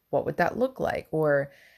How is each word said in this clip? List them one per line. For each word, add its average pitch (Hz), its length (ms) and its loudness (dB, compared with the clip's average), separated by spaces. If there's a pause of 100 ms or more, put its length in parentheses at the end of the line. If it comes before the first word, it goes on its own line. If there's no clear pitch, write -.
(100)
what 139 140 2
would 151 120 -4
that - 200 2
look 254 220 -2
like? - 320 -4
Or, 143 400 2 (280)